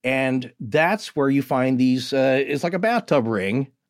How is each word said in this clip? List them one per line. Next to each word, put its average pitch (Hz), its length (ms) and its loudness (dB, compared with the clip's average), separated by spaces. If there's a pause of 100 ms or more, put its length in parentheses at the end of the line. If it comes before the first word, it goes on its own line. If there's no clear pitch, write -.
And 131 560 -2
that's 160 560 -2
where 139 160 2
you 139 120 2
find 131 360 0
these, 127 340 2
uh, 135 320 2
it's 143 200 -4
like 170 100 -2
a 185 40 -4
bathtub 202 480 0
ring 110 420 -2 (220)